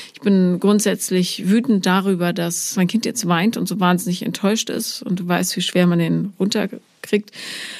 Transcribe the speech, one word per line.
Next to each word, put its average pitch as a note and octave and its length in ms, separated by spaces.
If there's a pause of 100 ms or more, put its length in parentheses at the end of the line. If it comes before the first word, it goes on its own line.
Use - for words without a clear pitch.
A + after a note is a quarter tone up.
(120)
ich - 80
bin F#3 400
grundsätzlich F#3+ 880
wütend G#3+ 380
darüber, F#3 480
dass E3+ 420
mein F#3 120
Kind A3 180
jetzt - 200
weint F3+ 300
und F3+ 100
so G3+ 140
wahnsinnig F3+ 420
enttäuscht G3+ 480
ist - 320
und F#3 180
du F3 80
weißt, F3+ 280
wie F#3 60
schwer F3+ 240
man F3 120
den E3+ 400
runterkriegt. - 920 (500)